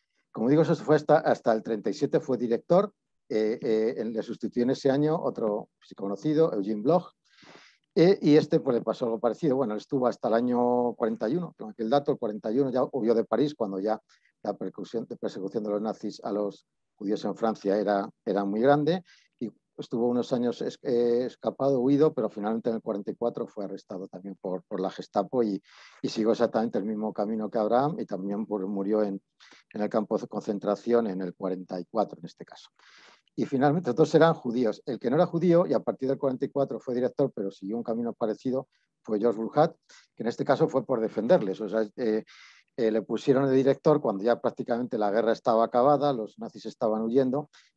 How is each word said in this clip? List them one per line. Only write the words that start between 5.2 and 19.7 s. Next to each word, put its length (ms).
físico 240
conocido, 500
Eugene 300
Bloch, 280
eh, 280
y 140
este 220
pues, 160
le 80
pasó 220
algo 160
parecido. 360
Bueno, 180
él 60
estuvo 260
hasta 220
el 60
año 600
cuarenta 340
y 80
uno, 220
tengo 140
aquí 100
el 80
dato, 200
el 60
cuarenta 340
y 80
uno 120
ya 200
huyó 240
de 100
París 300
cuando 260
ya 200
la 120
persecución, 520
de 100
persecución 460
de 80
los 120
nazis 420
a 80
los 340
judíos 320
en 100
Francia 400
era, 320
era 220
muy 160
grande, 420
y 120